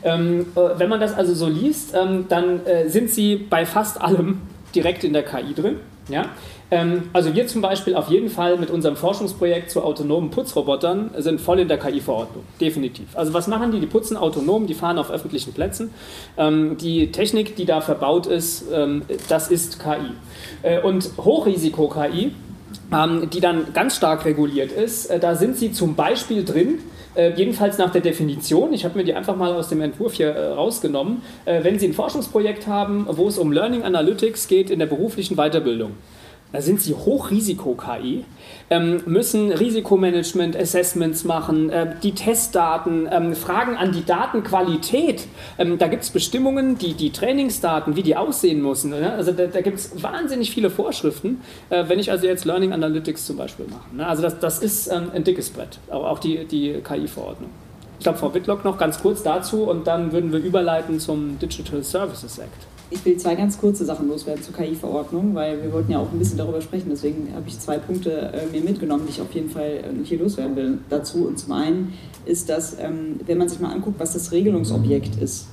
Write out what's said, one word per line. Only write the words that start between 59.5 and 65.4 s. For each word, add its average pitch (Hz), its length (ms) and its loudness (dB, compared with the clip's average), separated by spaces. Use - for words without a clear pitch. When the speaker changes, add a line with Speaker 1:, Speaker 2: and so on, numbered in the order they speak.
Speaker 1:
und 170 220 -2
dann 170 260 0
würden 165 200 0
wir 160 60 0
überleiten 165 600 0
zum 151 400 -4
Digital 151 440 -6
Services 139 560 -6
Act. - 280 -16
Speaker 2:
Ich - 140 -8
will 180 140 4
zwei 175 160 0
ganz 202 240 0
kurze 202 260 2
Sachen 156 240 -2
loswerden 151 340 -4
zur - 120 -14
K-I-Verordnung, 165 800 -2
weil 156 280 -2